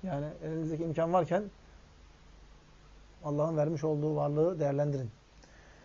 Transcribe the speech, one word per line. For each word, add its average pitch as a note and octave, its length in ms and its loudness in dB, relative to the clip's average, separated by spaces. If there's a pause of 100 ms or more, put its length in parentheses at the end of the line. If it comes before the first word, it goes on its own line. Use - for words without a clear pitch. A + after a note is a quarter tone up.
Yani F3+ 240 -4 (180)
elinizdeki D#3+ 400 -4
imkan E3 280 0
varken F3+ 300 4 (1800)
Allah'ın D3+ 320 0
vermiş D3+ 280 0
olduğu D3+ 320 0
varlığı D3+ 440 2
değerlendirin. C#3+ 500 0 (760)